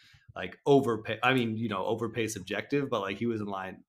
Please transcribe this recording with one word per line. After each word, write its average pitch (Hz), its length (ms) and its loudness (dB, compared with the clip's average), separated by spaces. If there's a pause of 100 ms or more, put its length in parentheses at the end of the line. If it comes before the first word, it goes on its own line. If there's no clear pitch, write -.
(360)
like, 92 300 -8
overpay. 117 580 4
I 131 120 4
mean, 117 220 2
you 113 120 -2
know, 95 160 -2
overpay 113 420 -2
subjective, 107 640 -2
but, 113 120 0
like, 101 160 -4
he 113 100 -2
was 113 120 -2
in 104 80 -6
line. 95 420 -8